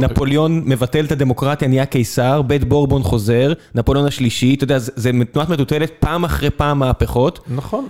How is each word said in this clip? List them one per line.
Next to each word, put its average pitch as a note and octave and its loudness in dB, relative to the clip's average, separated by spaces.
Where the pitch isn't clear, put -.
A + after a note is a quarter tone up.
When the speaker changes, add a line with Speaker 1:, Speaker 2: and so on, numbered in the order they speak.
Speaker 1:
נפוליאון D3 0
מבטל C#3+ 0
את D3 -2
הדמוקרטיה, C#3 0
נהיה C3 2
קיסר, C3 0
בית C3+ 0
בורבון C#3 2
חוזר, B2 2
נפוליאון C#3 0
השלישי, B2+ 0
אתה C#3 -2
יודע, C3+ 2
זה, A#2+ -6
זה B2 0
תנועת D3+ 0
מטוטלת D3+ 0
פעם E3+ -2
אחרי D3 -2
פעם D3 0
מהפכות. B2+ 0
Speaker 2:
נכון. G#3 -6